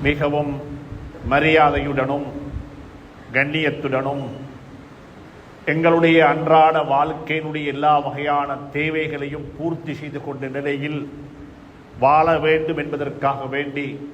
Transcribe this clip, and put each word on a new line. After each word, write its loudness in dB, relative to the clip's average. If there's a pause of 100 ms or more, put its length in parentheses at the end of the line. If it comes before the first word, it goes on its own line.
மிகவும் 0 (760)
மரியாதையுடனும் 4 (1040)
கண்ணியத்துடனும் 0 (1400)
எங்களுடைய 6
அன்றாட 6
வாழ்க்கையினுடைய -2
எல்லா 2
வகையான -2 (180)
தேவைகளையும் -4
பூர்த்தி -6
செய்து -10
கொண்ட -8
நிலையில் -4 (960)
வாழ 6
வேண்டும் 2
என்பதற்காக -4
வேண்டி -6